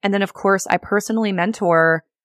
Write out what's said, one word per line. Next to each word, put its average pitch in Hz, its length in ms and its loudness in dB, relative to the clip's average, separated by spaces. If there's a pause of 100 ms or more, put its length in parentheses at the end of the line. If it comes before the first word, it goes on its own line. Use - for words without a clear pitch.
And 196 120 -2
then, 202 80 0
of 190 120 -4
course, 196 360 0
I 180 80 2
personally 214 540 -2
mentor 170 720 2 (220)